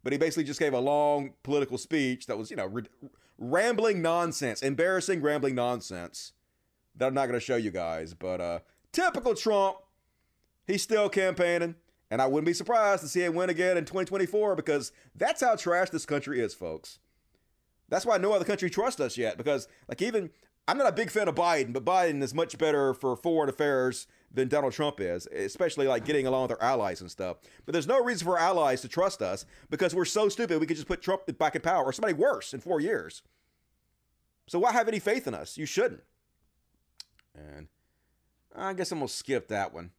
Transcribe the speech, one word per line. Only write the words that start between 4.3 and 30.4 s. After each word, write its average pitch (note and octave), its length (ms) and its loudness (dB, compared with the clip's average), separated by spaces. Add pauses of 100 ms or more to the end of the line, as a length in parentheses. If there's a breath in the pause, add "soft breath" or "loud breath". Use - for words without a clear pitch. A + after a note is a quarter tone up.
embarrassing F3 580 0
rambling C#3 340 0
nonsense A2+ 800 -4 (640)
that B2 120 0
I'm C3 60 0
not C3+ 140 2
gonna A#2+ 120 -2
show B2 180 -2
you A2 120 -2
guys. E2 440 -6
But, F#2 280 -6
uh, F2 180 -4 (340 soft breath)
typical D#4+ 420 0
Trump, G3 420 2 (880)
he's F#3+ 160 -2
still G#3 280 2
campaigning. F3 680 0 (340)
And A#2 120 0
I C3 60 4
wouldn't D3 200 2
be E3+ 60 2
surprised G3+ 500 2
to D#3 60 -10
see F3+ 140 0
him E3+ 120 0
win F3+ 140 0
again F3+ 280 2
in D#3+ 80 0
twenty F#3 220 -2
twenty-four G3 480 0
because D3+ 360 -2 (240 soft breath)
that's C4+ 260 0
how A#3+ 140 4
trash F3 360 0
this D#3+ 140 -6
country C#3+ 360 -2
is, G#2+ 120 -2
folks. - 460 -10 (880)
That's F3+ 180 -2
why A3+ 120 4
no F#3+ 160 2
other F#3+ 120 4
country F#3 240 0
trusts G#3+ 320 -2
us B2+ 160 -2
yet, A2 200 -2
because, C3 300 -2 (220 soft breath)
like, A#2+ 120 -6
even, G#3 300 -2 (340 soft breath)
I'm F#3 120 2
not C#4 100 4
a F3+ 60 4
big G3 180 -2
fan G#3 160 2
of D#3 80 -2
Biden, D#3 380 2
but B2+ 100 -4
Biden E3+ 400 2
is A#2+ 100 -4
much E3 240 -2
better C#3+ 360 4
for B2+ 240 -2
foreign D#3+ 320 2
affairs C3 580 0 (240 soft breath)
than C3 160 0
Donald C#3 240 2
Trump D3 300 -2
is, F2+ 260 -4
especially, C3+ 600 -2
like, A#2+ 180 0
getting C#3 200 2
along C3 180 2
with A#2 80 -2
our A2+ 120 -4
allies A2+ 380 0
and F2+ 100 -14
stuff. F2+ 260 -6 (280 loud breath)
But D#3 80 -4
there's D3+ 140 0
no B3+ 140 4
reason A#3 240 -2
for F3 140 2
our E3 60 4
allies D#3 380 2
to C3+ 40 -12
trust F#3 340 -2
us G2 240 -4 (240 loud breath)
because E3 240 0
we're F3 120 2
so G#3 240 2
stupid E3+ 320 0